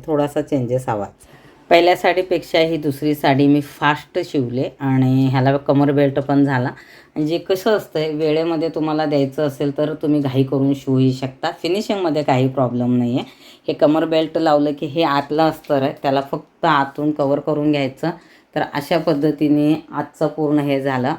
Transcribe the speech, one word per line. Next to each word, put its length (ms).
थोडासा 360
चेंजेस 480
हवा. 160
पहिल्या 260
साडीपेक्षा 640
ही 180
दुसरी 380
साडी 320
मी 140
फास्ट 640
शिवले 440
आणि 480
ह्याला 300
कमर 340
बेल्ट 280
पण 260
झाला. 240
म्हणजे 220
कसं 400
असतंय, 320
वेळेमध्ये 600
तुम्हाला 360
द्यायचं 420
असेल 300
तर 160
तुम्ही 260
घाई 240
करून 300
शिवूही 400
शकता, 380
फिनिशिंगमध्ये 720
काही 240
प्रॉब्लेम 500
नाही 180
आहे. 100
हे 60
कमर 320
बेल्ट 320
लावलं 420
की 60
हे 180
आतलं 400
अस्तर 380
आहे, 200
त्याला 200
फक्त 340
आतून 460
कव्हर 280
करून 320
घ्यायचं. 380
तर 60
अशा 240
पद्धतीने 960
आजचा 360
पूर्ण 320
हे 220
झाला 380